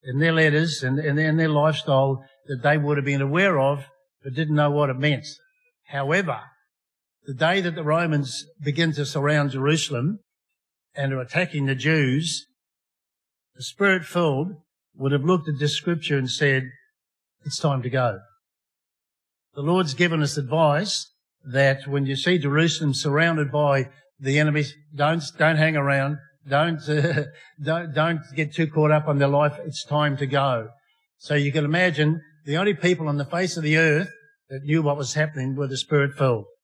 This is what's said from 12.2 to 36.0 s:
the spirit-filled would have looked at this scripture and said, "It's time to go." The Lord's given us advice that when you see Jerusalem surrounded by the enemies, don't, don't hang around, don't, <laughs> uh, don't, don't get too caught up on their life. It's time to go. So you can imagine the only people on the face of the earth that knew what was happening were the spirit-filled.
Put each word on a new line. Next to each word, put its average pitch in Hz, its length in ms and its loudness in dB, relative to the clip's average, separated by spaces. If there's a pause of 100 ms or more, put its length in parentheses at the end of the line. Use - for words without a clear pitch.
the 135 80 -16
spirit-filled 175 920 0 (420)
would 135 160 -2
have 139 120 0
looked 160 260 2
at 143 100 -4
this 147 140 -2
scripture 156 460 -2
and 127 100 -4
said, 135 340 0 (800)
"It's - 140 -10
time 139 240 0
to 120 80 -6
go." 120 300 -2 (1400)
The 143 80 -8
Lord's 165 320 0
given 165 260 2
us 143 160 -2
advice 151 720 0 (320)
that 135 440 0
when 139 180 -2
you 135 100 -2
see 175 220 0
Jerusalem 151 560 0
surrounded 151 580 0
by 139 380 0 (300)
the 135 200 -2
enemies, 151 360 0 (200)
don't, 156 280 0 (140)
don't 156 200 2
hang 156 180 2
around, 139 420 0 (300)
don't, 151 360 0
<laughs> - 60 -8
uh, 151 340 0 (400)
don't, 160 300 -4
don't 156 280 0 (140)
get 156 180 -4
too 160 140 0
caught 151 240 2
up 151 160 2
on 143 100 0
their 139 100 4
life. 147 380 2
It's - 180 -10
time 147 340 0
to 139 100 -2
go. 131 420 0 (480)
So - 160 -6
you 143 180 2
can 151 140 0
imagine 156 560 2 (240)
the 143 120 -2
only 202 160 2
people 170 340 0
on 143 100 -2
the 139 80 -2
face 175 320 -4
of 160 60 -6
the 156 140 2
earth 160 320 4 (400)
that 135 140 -10
knew 156 200 2
what 143 140 0
was 139 180 -6
happening 151 400 -2
were 139 120 -4
the 131 100 -6
spirit-filled. 139 680 0 (180)